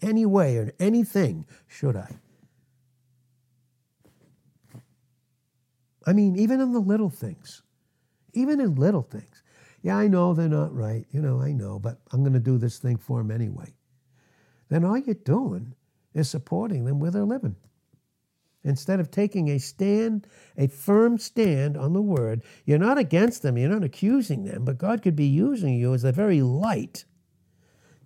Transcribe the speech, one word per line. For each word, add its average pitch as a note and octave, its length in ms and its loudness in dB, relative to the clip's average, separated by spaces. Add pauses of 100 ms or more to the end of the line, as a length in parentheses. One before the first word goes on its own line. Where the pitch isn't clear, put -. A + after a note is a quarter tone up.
any A3 240 2
way F3+ 320 4
or A2 220 -4
anything, F#3 680 0 (220)
should C3 300 -4
I? - 200 -12 (4000)
I F3 80 4
mean, G3 240 4
even A#3 240 2
in B3+ 120 0
the A#3+ 60 0
little G3+ 300 0
things, - 540 -12 (720)
even C#4 280 0
in F#3+ 140 2
little D3 280 2
things. - 400 -18 (380)
"Yeah, F#3+ 160 -2
I G#3 100 2
know F3+ 260 4
they're E3 160 0
not D3+ 260 0
right. A2+ 360 -4
You C#3+ 100 -4
know, B2+ 200 0
I C#3+ 120 -2
know, G2+ 260 -6
but A2+ 200 -8 (120)
I'm C3 120 0
gonna C3 160 2
do B2 180 2
this A#2 220 -2
thing B2 180 -2
for B2 240 -6
'em G#2+ 100 -4
anyway." A2 420 -8 (960)
Then E3 160 2
all G#3 120 0
you're C4 180 -4
doing B2+ 600 -4 (380)
is D3+ 160 -2
supporting E3 560 -4
them C#3 140 -2
where E3 120 -2
they're G3+ 140 -2
living. G#3+ 300 -4 (1080)
Instead C#3+ 360 -2
of D#3+ 120 -4
taking G3+ 380 -2
a C#3+ 100 0
stand, G#3 680 -2 (300)
a C#3 100 2
firm A3 500 2
stand D3+ 600 0
on C#3+ 160 -2
the G3 80 2
word, A#2+ 420 0 (220)
you're D3 140 4
not A#3 180 2
against G#3+ 460 2
them, B2+ 140 0
you're B2+ 120 0
not G#3 140 0
accusing G3 640 0
them, B2 200 -6
but C3 120 -2
God G#3+ 260 -2
could F3 120 2
be D3 120 2
using E3+ 480 2
you A#2+ 180 2
as B2 100 0
the C3 100 4
very F3+ 280 2
light C#3 640 -2 (1000)